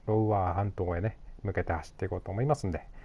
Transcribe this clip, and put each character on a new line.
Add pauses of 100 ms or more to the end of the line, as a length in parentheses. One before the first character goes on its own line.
ロ
ウ
ワ
ー
半
島
へ
ね、 (240)
向
け
て
走
っ
て
い
こ
う
と
思
い
ま
す
ん
で、 (180)